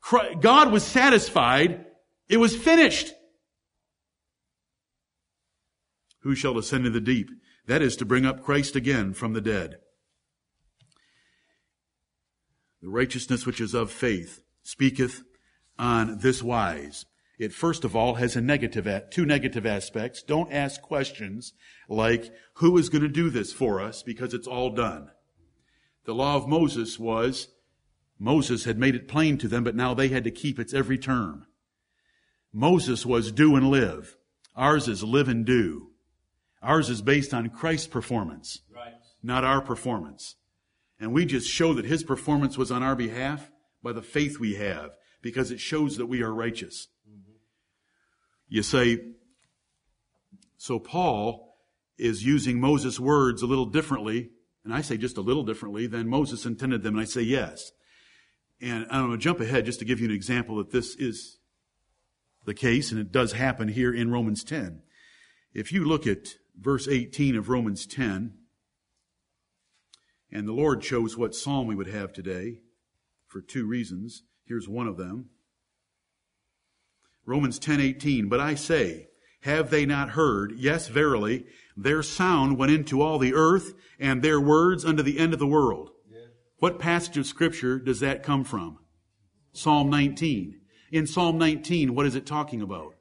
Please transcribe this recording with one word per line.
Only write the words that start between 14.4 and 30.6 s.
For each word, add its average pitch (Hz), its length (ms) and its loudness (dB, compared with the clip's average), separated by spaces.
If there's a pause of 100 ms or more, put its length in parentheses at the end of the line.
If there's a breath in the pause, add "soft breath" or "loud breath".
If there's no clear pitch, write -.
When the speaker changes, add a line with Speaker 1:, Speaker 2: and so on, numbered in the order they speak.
Speaker 1:
speaketh 131 580 0 (560)
on 113 400 2
this 123 240 2
wise. 90 640 -4 (320)
It 107 140 -6
first 165 320 -2
of 98 100 -2
all 113 220 2
has 120 180 0
a 123 60 0
negative 120 480 0
a-, 98 240 -4
two 180 120 2
negative 127 400 0
aspects. 107 600 -6
Don't 147 280 -2
ask 139 300 -4
questions 123 720 -8 (360 soft breath)
like, 113 440 0 (220 loud breath)
"Who 175 220 6
is 165 120 4
gonna 151 180 2
do 160 240 0
this 110 220 -4
for 107 280 0
us?" 104 220 -10
because 120 320 -8
it's 117 140 -8
all 127 220 -2
done. 107 420 -4 (920)
The 113 120 -6
law 139 180 0
of 135 140 0
Moses 139 500 0
was, 113 480 -2 (720)
Moses 123 460 2
had 113 120 -2
made 123 200 2
it - 100 -10
plain 156 320 2
to - 80 -4
them, 117 160 0
but 113 140 -2
now 127 180 0
they 135 140 2
had 127 160 -2
to 113 80 -2
keep 131 260 -6
its 120 160 -8